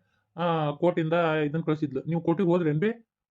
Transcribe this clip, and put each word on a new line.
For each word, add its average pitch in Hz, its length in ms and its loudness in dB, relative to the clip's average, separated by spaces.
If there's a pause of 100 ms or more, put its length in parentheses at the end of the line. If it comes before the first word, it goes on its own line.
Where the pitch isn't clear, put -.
(380)
ಆ, 165 340 0
ಕೋರ್ಟಿಂದ 165 420 0 (320)
ಇದನ್ 156 180 -4
ಕಳ್ಸಿದ್ಲು. 151 400 -2
ನೀವು 165 180 -2
ಕೋರ್ಟಿಗೆ 170 280 0
ಹೋದ್ರೇನ್ 165 300 2
ಬಿ? 202 100 0 (420)